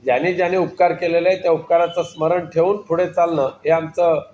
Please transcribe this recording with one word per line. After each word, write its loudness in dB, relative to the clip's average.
ज्याने 0
ज्याने -2
उपकार 0
केलेले 0
आहे, 0
त्या 0
उपकाराचं 0
स्मरण -2
ठेवून 0
पुढे -2
चालणं 0
हे -4
आमचं, 0